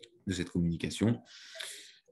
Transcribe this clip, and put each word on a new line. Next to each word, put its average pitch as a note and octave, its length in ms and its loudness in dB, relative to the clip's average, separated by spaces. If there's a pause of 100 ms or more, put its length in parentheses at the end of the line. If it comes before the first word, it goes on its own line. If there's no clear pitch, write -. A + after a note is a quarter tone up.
(280)
de G2 60 0
cette F2 160 -2
communication. F2 720 2 (920)